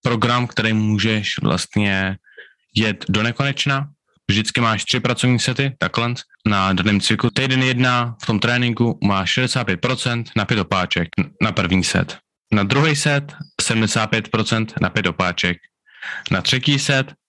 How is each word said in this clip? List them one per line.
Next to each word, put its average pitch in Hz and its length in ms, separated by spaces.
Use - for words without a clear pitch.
program, 120 440
který 110 260
můžeš 107 680
vlastně 95 720
jet 107 340
do 104 140
nekonečna. 139 680
Vždycky 107 300
máš 110 240
tři 127 160
pracovní 123 380
sety, 135 400
takhle, 117 360
na 98 260
daném 95 280
cyklu. 113 300
Týden 131 320
jedna 123 600
v - 40
tom 107 120
tréninku 120 680
máš 98 260
šedesát 127 340
pět 95 160
procent 120 560
na 107 80
pět 110 160
opáček 90 480
na 107 100
první 92 320
set. - 340
Na 104 100
druhý 143 340
set 143 380
sedmdesát 110 460
pět 110 220
procent 110 520
na 90 100
pět 90 160
opáček. 90 500
Na - 120
třetí 135 360
set 135 360